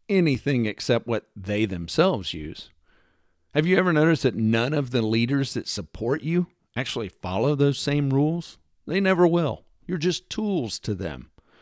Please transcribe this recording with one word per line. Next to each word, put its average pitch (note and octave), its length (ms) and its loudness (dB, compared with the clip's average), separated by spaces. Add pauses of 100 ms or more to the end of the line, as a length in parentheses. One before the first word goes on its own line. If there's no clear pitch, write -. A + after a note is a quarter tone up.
anything C#3+ 580 2
except A#2 400 -2
what A#2 280 -4
they G#2 300 -2
themselves G2 680 -2
use. - 360 -12 (840)
Have D#3 100 2
you F3+ 140 4
ever F#3 140 2
noticed D#3 320 4
that A#2 100 2
none A2+ 400 2
of C#3 160 -2
the A#2+ 120 0
leaders A#2 520 0
that A#2 120 -6
support A#2 560 -4
you E3+ 260 0 (280)
actually A#2 320 -4
follow G#2+ 460 -2
those C#3+ 240 2
same C#3+ 320 0
rules? D3+ 480 0 (280)
They F#3+ 140 -2
never F#3 260 4
will. E3 380 0 (220)
You're F3+ 120 -4
just E3 300 -2
tools F#3+ 520 -4
to G#2+ 140 -4
them. E2 360 -8 (320)